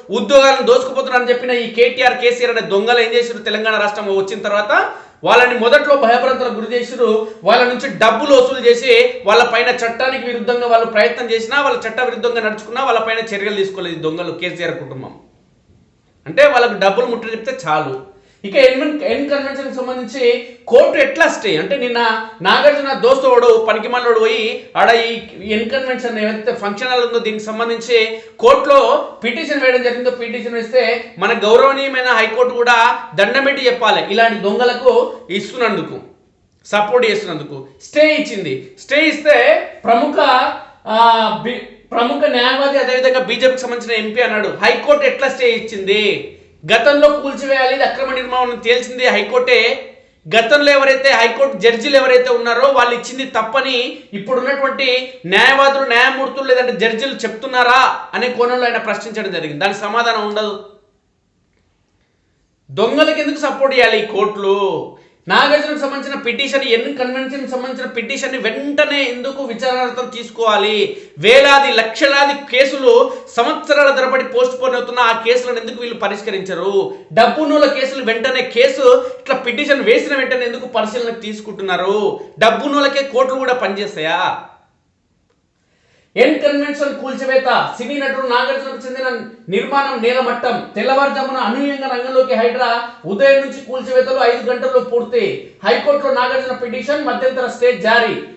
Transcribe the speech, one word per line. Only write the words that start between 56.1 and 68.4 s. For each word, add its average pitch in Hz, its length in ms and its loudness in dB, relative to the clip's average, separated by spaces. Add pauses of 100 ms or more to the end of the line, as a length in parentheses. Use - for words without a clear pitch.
లేదంటే 247 240 2
జడ్జిలు 226 400 -2
చెప్తున్నారా 247 1040 0
అనే 226 140 -2
కోణంలో 247 360 -2
ఆయన 233 120 0
ప్రశ్నించడం 214 560 -6
జరిగింది. 151 280 -8
దానికి 202 200 -2
సమాధానం 214 480 -2
ఉండదు. 208 360 -6 (2000)
దొంగలకు 285 500 0
ఎందుకు 285 200 -4
సపోర్ట్ 269 360 -2
చేయాలి 226 260 2
ఈ 208 40 -6
కోర్టులు? 202 500 -2 (720)
నాగార్జునకు 285 500 2
సంబంధించిన 277 400 -6
పిటిషన్, 269 460 -4
ఎన్ 254 340 -2
కన్వెన్షన్కి 254 520 -6
సంబంధించిన 254 360 -8
పిటిషన్ని 262 520 -6
వెంటనే 277 640 -2